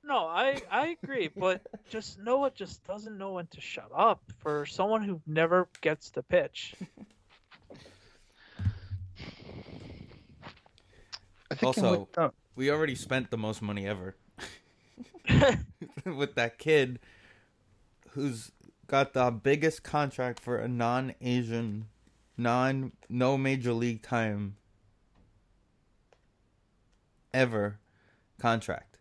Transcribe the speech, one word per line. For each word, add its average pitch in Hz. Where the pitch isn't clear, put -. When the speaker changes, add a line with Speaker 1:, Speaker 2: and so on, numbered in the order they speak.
Speaker 1:
No, 226
I, 233
I 262
agree, 269
Speaker 2:
<laughs> -
Speaker 1:
but 185
just 220
Noah 262
just -
doesn't 208
know 196
when 175
to -
shut -
up 196
for 147
someone 214
who 190
never 165
gets -
the 139
pitch. -
Speaker 3:
I 151
think -
I'm -
Speaker 2:
Also, 180
Speaker 3:
with, -
uh, 156
Speaker 2:
we 135
already 151
spent 127
the 123
most 107
money 101
ever 95
<laughs> -
Speaker 1:
<laughs> -
Speaker 2:
with 143
that 117
kid 135
who's 135
got 139
the 123
biggest 139
contract 131
for 123
a 113
non-Asian, 117
non-, 127
no 127
major 135
league 117
time 104
ever 110
contract. 113